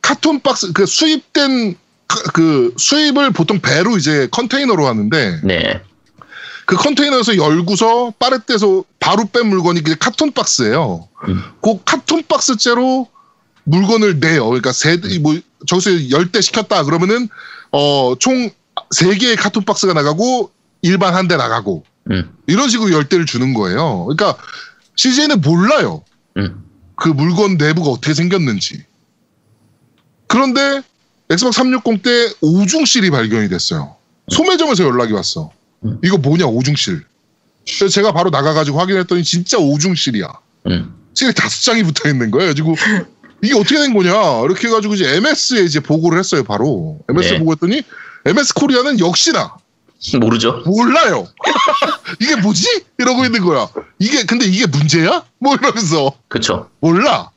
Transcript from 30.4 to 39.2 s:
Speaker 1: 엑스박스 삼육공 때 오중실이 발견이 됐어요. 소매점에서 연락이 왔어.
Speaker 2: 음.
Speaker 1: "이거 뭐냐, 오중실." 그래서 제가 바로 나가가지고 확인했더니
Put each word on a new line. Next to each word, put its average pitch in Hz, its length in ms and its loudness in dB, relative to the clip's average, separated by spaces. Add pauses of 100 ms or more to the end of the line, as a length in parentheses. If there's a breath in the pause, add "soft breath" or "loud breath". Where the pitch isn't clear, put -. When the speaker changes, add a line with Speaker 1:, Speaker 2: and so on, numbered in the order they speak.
Speaker 1:
엑스박스 208 280 0
삼육공 254 420 0
때 240 300 0 (120)
오중실이 190 720 2
발견이 113 380 0
됐어요. 82 460 -4 (340)
소매점에서 311 540 2
연락이 123 300 0
왔어. 85 380 -6 (340)
Speaker 2:
음. 117 180 -4
Speaker 1:
"이거 190 140 2
뭐냐, 156 280 2
오중실." 120 580 -2 (640)
그래서 - 240 0
제가 202 220 2
바로 175 180 0
나가가지고 147 500 0
확인했더니 180 440 0